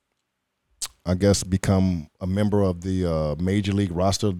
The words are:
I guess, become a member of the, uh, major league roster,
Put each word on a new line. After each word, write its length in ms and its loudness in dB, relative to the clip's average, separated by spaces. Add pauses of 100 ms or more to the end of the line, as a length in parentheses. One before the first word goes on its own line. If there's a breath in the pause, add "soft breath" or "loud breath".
(1040)
I 100 0
guess, 280 4
become 640 0 (120)
a 80 -6
member 340 0
of 200 0
the, 300 -2
uh, 280 -2
major 340 0
league 180 0
roster, 480 0